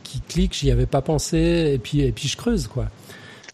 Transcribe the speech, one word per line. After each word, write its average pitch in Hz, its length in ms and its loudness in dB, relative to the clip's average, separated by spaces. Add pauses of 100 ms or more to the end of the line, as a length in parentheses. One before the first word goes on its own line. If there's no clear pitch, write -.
qui - 180 -10
clique, - 340 0
j'y 139 160 0
avais 123 160 4
pas 139 140 2
pensé, 160 760 2
et 135 40 0
puis, 147 240 0
et 123 100 2
puis 127 160 -6
je - 80 -4
creuse, 202 300 0
quoi. 113 200 -4 (680)